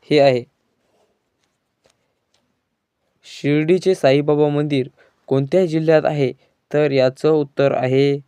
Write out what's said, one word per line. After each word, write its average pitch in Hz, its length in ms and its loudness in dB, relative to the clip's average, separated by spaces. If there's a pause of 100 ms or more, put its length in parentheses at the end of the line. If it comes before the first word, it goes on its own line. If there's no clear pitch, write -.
हे 147 100 2
आहे. 131 240 2 (2750)
शिर्डीचे 160 720 -2
साईबाबा 147 540 0
मंदिर 147 400 -4 (380)
कोणत्या 139 380 0
जिल्ह्यात 160 400 0
आहे? 139 280 -2 (400)
तर 147 180 0
याचं 131 380 0
उत्तर 143 420 0
आहे 135 560 0